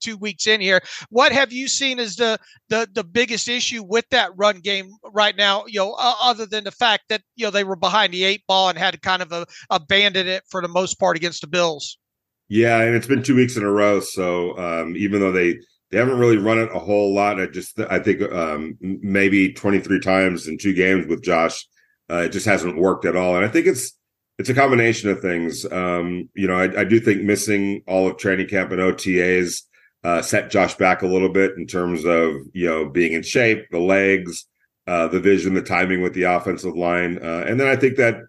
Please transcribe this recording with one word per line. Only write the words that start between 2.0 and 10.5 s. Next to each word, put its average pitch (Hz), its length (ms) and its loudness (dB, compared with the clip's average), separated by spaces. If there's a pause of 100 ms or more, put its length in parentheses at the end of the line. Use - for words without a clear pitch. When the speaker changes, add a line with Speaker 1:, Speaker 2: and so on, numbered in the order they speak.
Speaker 1:
the, 220 240 0 (300)
the, 220 220 -2
the 208 120 -4
biggest 220 440 -2
issue 240 360 -4
with 214 260 -2
that 214 260 0
run 196 240 0
game 190 320 -4 (120)
right 208 340 0
now, 202 300 2
you 208 140 -4
know, 196 180 -4
o-, 233 240 0
other 226 240 0
than 208 160 -6
the 196 80 -12
fact 220 380 0
that, 214 120 -4 (140)
you 233 100 -4
know, 208 60 -2
they 202 120 0
were 190 120 -6
behind 185 360 2
the 180 120 -4
eight 196 240 0
ball 190 220 2
and 170 100 -4
had 185 160 -2
to 160 40 -16
kind 185 220 -2
of, 165 100 -12
uh, 170 140 -8 (240)
abandon 190 580 0
it 185 220 -4
for 185 140 -6